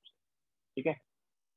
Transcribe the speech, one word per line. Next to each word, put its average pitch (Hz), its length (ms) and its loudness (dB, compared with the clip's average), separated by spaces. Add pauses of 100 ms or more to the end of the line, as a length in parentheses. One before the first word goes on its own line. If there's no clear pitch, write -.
से। - 60 -20 (640)
ठीक 131 120 0
है, 156 60 4 (640)